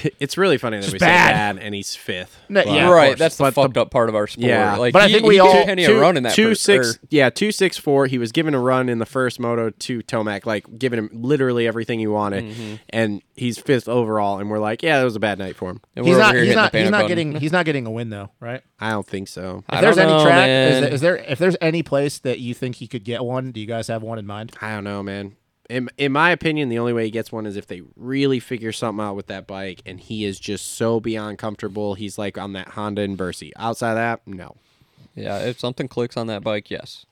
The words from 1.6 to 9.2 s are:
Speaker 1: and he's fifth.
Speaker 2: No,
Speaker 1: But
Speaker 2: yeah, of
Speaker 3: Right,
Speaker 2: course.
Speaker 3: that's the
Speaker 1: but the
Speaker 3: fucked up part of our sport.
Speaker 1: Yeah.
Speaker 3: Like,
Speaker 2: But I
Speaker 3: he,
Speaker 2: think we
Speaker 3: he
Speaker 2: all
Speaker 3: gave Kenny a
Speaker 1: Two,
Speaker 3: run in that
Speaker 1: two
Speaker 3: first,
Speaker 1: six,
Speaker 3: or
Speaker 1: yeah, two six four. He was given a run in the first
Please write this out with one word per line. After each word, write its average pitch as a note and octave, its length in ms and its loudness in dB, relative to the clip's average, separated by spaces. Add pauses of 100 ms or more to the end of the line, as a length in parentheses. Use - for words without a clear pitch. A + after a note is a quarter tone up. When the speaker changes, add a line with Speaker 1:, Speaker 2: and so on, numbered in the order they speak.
Speaker 1:
and G#2 120 -8
he's G2+ 200 -8
fifth. - 440 -10 (100)
Speaker 2:
No, G3 160 2
Speaker 1:
But G#2 80 -2
Speaker 2:
yeah, - 140 4
of F3+ 80 8
Speaker 3:
Right, D#3 140 10
Speaker 2:
course. C3 100 2
Speaker 3:
that's D#3+ 180 2
the D3+ 80 -4
Speaker 1:
but C3+ 60 2
the C#3 120 2
Speaker 3:
fucked C3+ 140 0
up A#2 140 2
part A#2 180 2
of G#2+ 60 -2
our G#2 120 0
sport. A#2 220 -6
Speaker 1:
Yeah. A2 280 2
Speaker 3:
Like, B2 180 2
Speaker 2:
But G3 80 10
I G#3 60 8
Speaker 3:
he, G#3+ 60 4
Speaker 2:
think A3 120 4
we G#3 80 10
Speaker 3:
he F#3+ 60 10
Speaker 2:
all F#3 120 10
Speaker 3:
gave F3+ 140 8
Kenny F#3 180 2
a D3+ 40 6
Speaker 1:
Two, A3 120 6
Speaker 3:
run E3+ 160 6
in C3 60 0
that A#2 120 0
Speaker 1:
two - 160 2
Speaker 3:
first, - 120 0
Speaker 1:
six, C3 340 4
Speaker 3:
or - 20 -18 (120)
Speaker 1:
yeah, C#3 180 4
two G#3 240 0
six F#3 240 -2
four. C#3 300 2
He B2+ 100 -2
was A#2 160 -4
given D#3+ 220 0
a C3 60 2
run B2+ 280 2
in A#2 120 -2
the A2 60 -4
first B2+ 320 -2